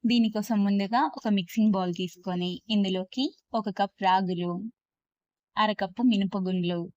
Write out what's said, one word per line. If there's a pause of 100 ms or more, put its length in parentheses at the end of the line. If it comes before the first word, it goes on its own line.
దీనికోసం
ముందుగా (160)
ఒక (100)
మిక్సింగ్
బౌల్
తీసుకొని (260)
ఇందులోకి (340)
ఒక
కప్
రాగులు, (1040)
అర
కప్పు
మినపగుండ్లు (160)